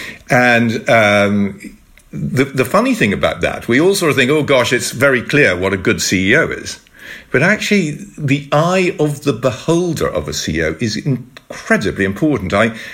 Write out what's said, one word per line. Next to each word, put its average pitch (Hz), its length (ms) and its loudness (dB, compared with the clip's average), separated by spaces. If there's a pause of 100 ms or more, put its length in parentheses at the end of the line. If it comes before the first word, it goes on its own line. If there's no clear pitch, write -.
(280)
And, 117 640 2
um, 101 880 2 (360)
the, 143 300 0
the 131 220 -2
funny 240 280 2
thing 104 200 0
about 80 260 -2
that, - 280 -4
we 123 120 4
all 190 140 4
sort 170 160 0
of 131 60 0
think, 131 140 2
"Oh 156 120 2
gosh, 127 320 2
it's 117 160 -2
very 131 320 2
clear 123 340 2
what 95 160 -2
a 98 60 0
good 92 240 0
C 95 300 0
E 135 40 4
O 151 120 2
is." - 300 -10 (520)
But 127 120 0
actually, 196 500 0 (260)
the 143 340 -2
eye 175 480 2
of 147 240 -2
the 139 80 0
beholder 131 760 -2
of 78 200 -4
a 78 60 -6
C 80 240 -4
E 80 40 0
O 78 160 -2
is 113 200 -4
incredibly - 1080 -4
important. 101 480 -2
I, 113 240 2 (180)